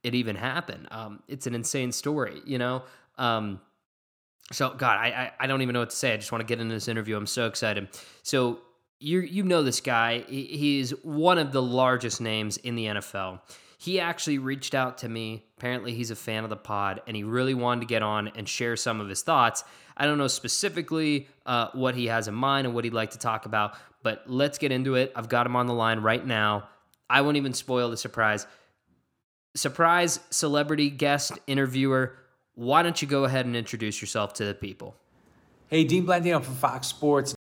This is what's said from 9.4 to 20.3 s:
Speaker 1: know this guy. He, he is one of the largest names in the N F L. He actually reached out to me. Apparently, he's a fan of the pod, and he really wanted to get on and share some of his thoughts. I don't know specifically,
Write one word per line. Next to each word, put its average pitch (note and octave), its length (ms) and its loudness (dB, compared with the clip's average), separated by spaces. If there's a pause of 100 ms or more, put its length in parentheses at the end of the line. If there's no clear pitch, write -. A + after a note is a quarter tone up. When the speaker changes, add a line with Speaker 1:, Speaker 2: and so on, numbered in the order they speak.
Speaker 1:
know F3 220 4
this B2+ 160 0
guy. A#2 480 2
He, C3+ 160 -6
he D3 340 2
is C3 240 -2
one E3 340 4
of D3 140 2
the C3+ 100 2
largest B2+ 600 2
names A2 380 -2
in A#2+ 180 -6
the A2+ 100 -2
N G#2 100 -2
F - 200 -8
L. F#2 260 -6 (340)
He F3+ 220 -2
actually E3 400 0
reached C3+ 380 -4
out B2+ 220 0
to A#2+ 100 -8
me. A2+ 360 -6 (140)
Apparently, B2 340 -4
he's A2+ 200 -4
a - 20 -6
fan A2 300 -4
of G#2+ 60 -6
the G#2+ 60 -4
pod, G2+ 520 -2
and A2 80 -6
he G#2 80 -4
really B2 280 0
wanted A#2+ 280 0
to A#2 80 -8
get A2 160 2
on G#2+ 320 0
and G#2 120 -8
share A#2 280 -2
some A2+ 240 -2
of G2+ 80 -6
his F#2+ 140 -6
thoughts. B2+ 420 4 (320)
I C#3 80 0
don't D3 140 2
know C#3 100 2
specifically, D#3 1000 0 (200)